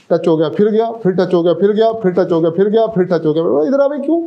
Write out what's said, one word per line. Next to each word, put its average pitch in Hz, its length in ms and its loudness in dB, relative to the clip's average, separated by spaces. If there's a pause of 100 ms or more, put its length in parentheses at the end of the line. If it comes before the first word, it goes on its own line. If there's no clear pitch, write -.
(120)
touch 170 160 0
हो 160 80 4
गया, 156 120 0
फिर 208 200 2
गया, 220 240 0
फिर 185 200 -2
touch 185 220 0
हो 170 80 2
गया, 170 120 2
फिर 202 180 0
गया, 220 200 0
फिर 185 200 -2
touch 180 200 0
हो 165 80 2
गया, 165 100 0
फिर 190 180 0
गया, 220 180 2
फिर 185 180 -2
touch 170 220 -2
हो 151 80 0
गया। 170 340 0
"इधर 277 120 0
आ 277 80 2
भाई, 294 100 -8
क्यों?" 311 280 -2